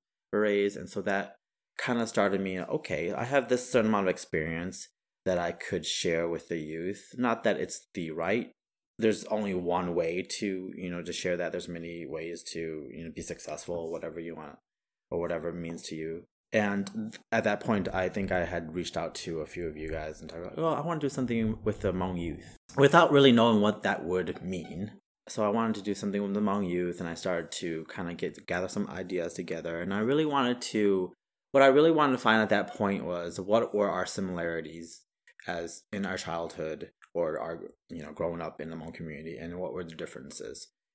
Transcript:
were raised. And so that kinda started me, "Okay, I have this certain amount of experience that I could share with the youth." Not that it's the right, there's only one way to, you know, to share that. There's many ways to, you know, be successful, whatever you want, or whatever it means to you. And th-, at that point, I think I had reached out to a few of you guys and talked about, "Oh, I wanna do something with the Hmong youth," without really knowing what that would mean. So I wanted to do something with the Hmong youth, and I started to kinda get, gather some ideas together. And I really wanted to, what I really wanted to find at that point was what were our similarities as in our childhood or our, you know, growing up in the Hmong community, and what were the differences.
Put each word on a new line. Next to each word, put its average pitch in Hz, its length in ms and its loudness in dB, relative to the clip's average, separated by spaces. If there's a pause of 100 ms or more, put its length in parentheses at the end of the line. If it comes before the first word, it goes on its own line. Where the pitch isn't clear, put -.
(320)
were 104 80 4
raised. 101 360 4
And 92 120 -10
so - 140 -6
that 98 340 -2 (420)
kinda 117 280 0
started 101 340 2
me, 95 200 -2
"Okay, 87 520 -2
I 95 120 -2
have 127 240 2
this 123 220 2
certain 110 200 6
amount 101 180 4
of - 20 6
experience 85 760 -2 (360)
that 92 140 2
I 87 140 0
could - 340 -4
share 85 420 2
with 82 200 -6
the 85 100 -2
youth." 82 580 -8
Not 123 280 0
that 95 160 4
it's - 340 -6
the 82 160 -4
right, 87 400 -2 (480)
there's 110 280 2
only 104 280 0
one 87 400 0
way 85 320 0 (120)
to, 95 380 -4
you 90 140 -8
know, 87 120 -6
to 82 100 -6
share 90 260 -2
that. 82 140 -2
There's 87 160 -6
many 85 360 -8
ways 82 380 -8 (100)
to, 80 380 -6
you 82 140 -12
know, 82 60 -10
be 90 120 -8
successful, 82 680 -6
whatever 82 300 -8
you 82 140 -8
want, 78 240 -14 (520)
or 85 100 -2
whatever 85 300 -2
it 82 40 -4
means 82 300 -6
to - 100 -8
you. 80 300 -6 (280)
And 101 400 2
th-, 110 300 -8 (100)
at 113 120 4
that 104 160 2
point, 98 340 2
I 92 160 2
think 95 200 -2
I 90 140 2
had 82 300 -4
reached 85 240 -4
out 82 180 -4
to 82 240 -4
a 76 60 -6
few 87 200 -6
of 78 120 -6
you - 120 -6
guys 78 300 -6
and 80 80 -14
talked 82 140 -10
about, - 160 -10
"Oh, 160 80 0
I 151 160 0
wanna 160 180 -2
do 143 80 2
something 117 560 0
with 104 160 0
the 95 120 2
Hmong 90 280 -2
youth," 80 380 -6 (180)
without 143 340 8
really 139 220 10
knowing 113 300 8
what 104 220 4
that 98 200 0
would 90 380 0
mean. 90 560 -6 (300)
So 107 180 0
I - 20 4
wanted 110 280 2
to 101 60 -10
do 101 120 0
something 101 280 -2
with 98 120 -2
the 104 60 2
Hmong 101 280 2
youth, 87 320 0
and 87 80 -4
I 85 60 -6
started 82 380 -2
to 80 340 -4
kinda 87 280 -6
get, - 320 -6
gather 90 220 -2
some 101 220 -2
ideas 87 420 -4
together. 82 480 -6
And 92 140 -4
I 101 60 0
really 143 260 2
wanted 127 340 2 (120)
to, 98 420 4 (380)
what 139 100 8
I 135 60 10
really 147 240 8
wanted 151 200 6
to 127 60 2
find 110 240 6
at 104 80 4
that 101 240 2
point 101 300 0
was 87 360 -4
what 104 340 4
were 104 140 4
our 90 180 0
similarities 85 1000 -4 (420)
as 85 440 -6
in 98 140 -4
our 92 140 -2
childhood 82 720 -6 (240)
or 80 260 0
our, 82 240 -6 (240)
you 82 140 -10
know, 73 100 -12
growing 85 280 -4
up 80 200 -8
in 78 100 -8
the 80 60 -10
Hmong 80 180 -10
community, 80 420 -10
and 85 220 -8
what 90 140 -4
were 92 100 -6
the 82 140 -12
differences. - 720 -10 (260)